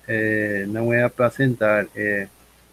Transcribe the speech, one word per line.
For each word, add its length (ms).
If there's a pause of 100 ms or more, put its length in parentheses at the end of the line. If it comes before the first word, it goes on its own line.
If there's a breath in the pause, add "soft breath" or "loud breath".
é, 600
não 240
é 120
apacentar, 800 (100)
é, 320 (460)